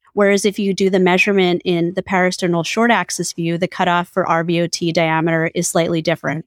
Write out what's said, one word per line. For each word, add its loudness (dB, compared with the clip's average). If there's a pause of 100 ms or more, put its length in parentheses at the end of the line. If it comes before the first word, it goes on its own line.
(140)
Whereas 2
if 0
you 0
do 0
the 2
measurement 2
in 0
the -4
parasternal -2
short 0
axis -2
view, -4
the -2
cutoff 0
for -2
R 2
V 0
O 0
T -4
diameter 0
is -4
slightly 0
different. -4